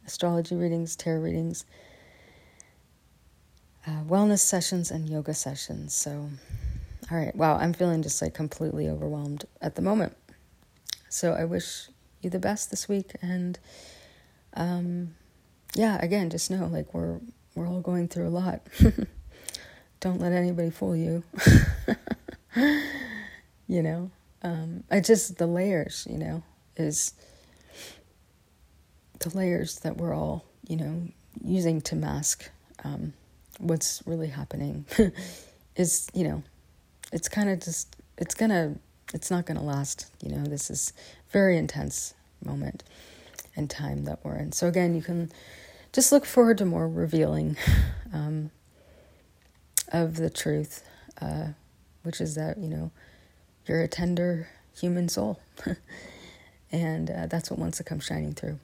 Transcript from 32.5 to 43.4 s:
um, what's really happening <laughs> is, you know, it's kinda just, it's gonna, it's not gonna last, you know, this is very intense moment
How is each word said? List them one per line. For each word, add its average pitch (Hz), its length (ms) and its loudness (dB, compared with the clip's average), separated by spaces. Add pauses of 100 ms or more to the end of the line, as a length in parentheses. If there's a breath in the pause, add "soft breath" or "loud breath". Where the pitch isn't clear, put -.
um, 143 300 -6 (440)
what's - 480 -2
really 165 220 -4
happening 143 560 -8 (140)
<laughs> - 800 0
is, - 360 0
you 185 120 0
know, 151 180 -2 (720)
it's 170 160 -4
kinda 202 280 0
just, - 400 -8 (220)
it's - 160 -4
gonna, 175 400 2 (400)
it's - 160 -8
not 180 160 0
gonna 156 160 -4
last, 139 480 -4 (100)
you 143 100 -8
know, 147 140 -2
this 147 260 -4
is - 220 -4 (380 loud breath)
very 190 260 6
intense 147 580 -4 (300)
moment - 380 -6 (720 loud breath)